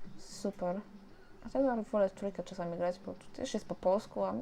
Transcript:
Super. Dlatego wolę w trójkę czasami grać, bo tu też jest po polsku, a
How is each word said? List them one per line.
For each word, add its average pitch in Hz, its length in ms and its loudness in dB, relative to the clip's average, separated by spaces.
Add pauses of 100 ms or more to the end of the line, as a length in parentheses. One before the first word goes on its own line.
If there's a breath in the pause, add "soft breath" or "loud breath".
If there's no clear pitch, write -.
(180)
Super. 196 640 -2 (600)
Dlatego 247 420 4
wolę 202 260 6
w - 40 -14
trójkę 196 300 -2
czasami 175 340 -4
grać, 175 220 2
bo 185 140 -8
tu - 140 -14
też - 260 -6
jest 214 120 0
po - 100 -4
polsku, 196 480 4
a 190 180 0